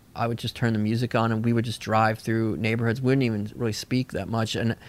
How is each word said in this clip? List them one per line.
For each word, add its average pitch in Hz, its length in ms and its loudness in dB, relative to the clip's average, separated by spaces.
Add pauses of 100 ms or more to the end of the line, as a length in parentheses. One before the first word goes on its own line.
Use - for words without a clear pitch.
(160)
I 117 120 -2
would 117 100 -2
just - 180 -6
turn 117 160 0
the 110 80 0
music 117 340 0
on 113 200 2
and 110 100 0
we 117 80 2
would 117 140 2
just 113 160 -8
drive 110 380 2
through 113 360 0
neighborhoods. 113 460 0
We 127 60 2
wouldn't 135 160 4
even 107 300 -2
really 117 200 -2
speak - 400 -4
that 92 160 -4
much. 113 260 -2
And, 113 220 0 (100)